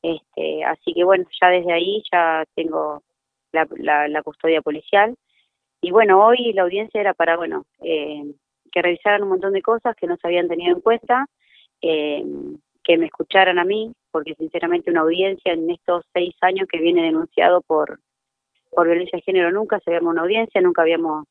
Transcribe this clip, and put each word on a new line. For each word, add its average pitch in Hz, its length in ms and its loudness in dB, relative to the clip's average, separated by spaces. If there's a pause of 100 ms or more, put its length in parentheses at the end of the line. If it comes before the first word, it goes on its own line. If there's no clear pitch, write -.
Este, 156 600 -6
así 160 320 -4
que 170 80 2
bueno, 185 220 4 (140)
ya 185 100 6
desde 180 240 0
ahí 185 280 -2 (100)
ya 165 320 0 (120)
tengo 156 480 -6 (500)
la, 160 120 0 (120)
la, 147 320 0
la 151 140 -4
custodia 156 380 0
policial. 202 540 0 (640)
Y 180 120 -4
bueno, 202 340 6
hoy 240 280 4
la 190 100 0
audiencia 202 360 -4
era 202 140 0
para, 165 240 0
bueno, 160 260 -6 (180)
eh, 151 420 -6 (480)
que 175 100 -2
revisaran 202 420 0
un 196 60 -4
montón 190 240 -2
de 196 80 -2
cosas 226 340 -2
que - 100 -8
no 175 120 -4
se - 100 -8
habían 175 220 0
tenido 175 260 0
en 359 60 -10
cuenta, 240 460 0 (540)
eh, 151 440 -2 (580)
que 170 140 4
me 165 80 0
escucharan 180 520 2
a 175 60 0
mí, 220 300 -4 (180)
porque - 240 -6
sinceramente 170 560 -4
una 165 100 2
audiencia 180 520 0
en 165 180 -4
estos 175 320 -4 (100)
seis 175 280 -4
años 190 260 0
que 165 120 -6
viene 170 240 2
denunciado 170 580 2
por, - 380 -4 (720)
por 175 140 2
violencia 170 320 0
de 170 60 -8
género 180 280 2
nunca 202 280 -2
se 170 160 -2
había 170 120 0
una 165 140 0
audiencia, 214 400 0
nunca 180 200 4
habíamos 160 500 0